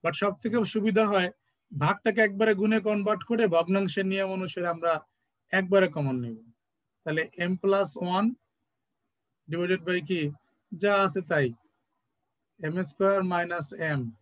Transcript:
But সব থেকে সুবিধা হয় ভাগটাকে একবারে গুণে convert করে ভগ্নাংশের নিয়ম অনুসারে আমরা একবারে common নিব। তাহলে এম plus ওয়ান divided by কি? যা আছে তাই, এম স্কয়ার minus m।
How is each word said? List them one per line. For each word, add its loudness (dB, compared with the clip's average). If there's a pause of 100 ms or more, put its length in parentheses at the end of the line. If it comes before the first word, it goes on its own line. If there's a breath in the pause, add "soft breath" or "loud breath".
But -2
সব 2 (100)
থেকে -2 (180)
সুবিধা 2
হয় 2 (480)
ভাগটাকে 0
একবারে 2
গুণে 2 (100)
convert 0
করে 2
ভগ্নাংশের 0
নিয়ম -2
অনুসারে -6
আমরা -2 (680)
একবারে 4
common -2
নিব। -10 (680)
তাহলে -2 (220)
এম 0 (100)
plus 2
ওয়ান 0 (1300)
divided -2
by 0
কি? -2 (600)
যা 4 (120)
আছে -2 (100)
তাই, 2 (1160)
এম -4
স্কয়ার 2 (120)
minus -2 (180)
m। -2 (120)